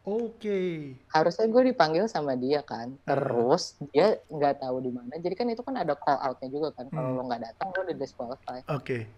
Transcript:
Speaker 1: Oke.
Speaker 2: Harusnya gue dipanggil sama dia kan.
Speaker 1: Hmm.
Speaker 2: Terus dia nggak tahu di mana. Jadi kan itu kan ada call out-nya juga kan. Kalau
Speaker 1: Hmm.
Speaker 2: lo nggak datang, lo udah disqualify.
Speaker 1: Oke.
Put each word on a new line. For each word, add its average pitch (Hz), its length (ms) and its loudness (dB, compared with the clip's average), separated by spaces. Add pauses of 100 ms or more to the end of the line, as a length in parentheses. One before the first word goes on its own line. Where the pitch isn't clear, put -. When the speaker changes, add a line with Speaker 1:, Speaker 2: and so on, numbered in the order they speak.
Speaker 1:
Oke. 214 560 -4 (560)
Speaker 2:
Harusnya 170 320 4
gue 254 240 6
dipanggil 180 400 2
sama 147 240 -2
dia 135 320 0
kan. 117 240 -8
Speaker 1:
Hmm. 135 160 -16
Speaker 2:
Terus 139 720 2 (160)
dia 185 320 4
nggak 143 400 0
tahu 127 160 -4
di 127 80 -4
mana. 123 320 -10
Jadi 180 160 -4
kan 240 80 -2
itu 233 160 -4
kan 262 160 -8
ada 208 160 4
call - 240 2
out-nya 131 320 -4
juga 147 240 -2
kan. 131 160 -12
Kalau 135 160 -4
Speaker 1:
Hmm. 131 140 -2
Speaker 2:
lo 127 100 -4
nggak 117 160 -4
datang, - 240 -8
lo 185 160 -4
udah 165 80 -4
disqualify. 127 720 -10
Speaker 1:
Oke. 127 400 -6 (120)